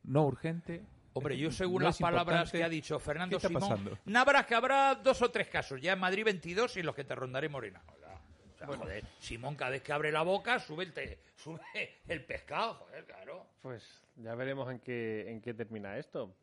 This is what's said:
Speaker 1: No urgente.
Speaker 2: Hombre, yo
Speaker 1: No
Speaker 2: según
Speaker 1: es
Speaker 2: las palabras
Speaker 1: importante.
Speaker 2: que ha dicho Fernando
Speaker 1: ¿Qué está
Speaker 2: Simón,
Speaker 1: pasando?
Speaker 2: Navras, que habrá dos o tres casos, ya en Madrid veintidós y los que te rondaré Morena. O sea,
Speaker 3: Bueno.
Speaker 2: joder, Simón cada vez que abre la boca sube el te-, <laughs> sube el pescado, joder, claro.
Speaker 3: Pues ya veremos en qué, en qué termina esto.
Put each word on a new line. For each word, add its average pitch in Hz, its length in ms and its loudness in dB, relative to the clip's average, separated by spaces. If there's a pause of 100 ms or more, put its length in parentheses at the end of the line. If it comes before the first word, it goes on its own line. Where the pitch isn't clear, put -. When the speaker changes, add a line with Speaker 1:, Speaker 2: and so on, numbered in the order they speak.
Speaker 1:
No 143 180 4
urgente. 165 580 -4 (300)
Speaker 2:
Hombre, 131 240 -2
yo 147 100 0
Speaker 1:
No 156 60 -2
Speaker 2:
según 180 300 2
Speaker 1:
es - 20 6
Speaker 2:
las 175 140 4
palabras 175 260 4 (100)
Speaker 1:
importante. 170 220 2
Speaker 2:
que 170 60 2
ha 165 60 2
dicho 156 300 -2
Fernando 170 400 -4
Speaker 1:
¿Qué 190 80 0
está - 0 -
Speaker 2:
Simón, 175 220 2
Speaker 1:
pasando? 101 360 -2
Speaker 2:
Navras, 262 400 6
que 233 100 2
habrá 269 400 6
dos 262 260 4
o 240 100 4
tres 202 160 0
casos, 139 340 -2
ya 175 120 2
en 190 60 0
Madrid 190 260 2
veintidós 190 520 0
y 180 60 -2
los 147 100 -2
que 139 120 -8
te 127 100 -6
rondaré 127 320 -2
Morena. 110 400 -8
O - 100 -20 (600)
sea, 143 100 -12
Speaker 3:
Bueno. 139 160 -6
Speaker 2:
joder, 95 220 -8 (140)
Simón 123 360 -8
cada 131 160 -2
vez 135 100 -4
que 147 120 -4
abre 151 180 0
la 156 120 2
boca 202 360 2
sube 156 240 -6
el 170 100 -8
te-, 131 340 -8
<laughs> - 80 -20
sube 156 260 -14 (460)
el 165 180 -6
pescado, 185 500 -4
joder, 156 300 -16
claro. 147 400 -16 (160)
Speaker 3:
Pues 123 420 -14 (140)
ya 113 180 -8
veremos 131 360 -4
en 123 80 -8
qué, 110 520 -4
en 110 100 -10
qué 120 120 -6
termina 107 440 -6
esto. 127 460 -8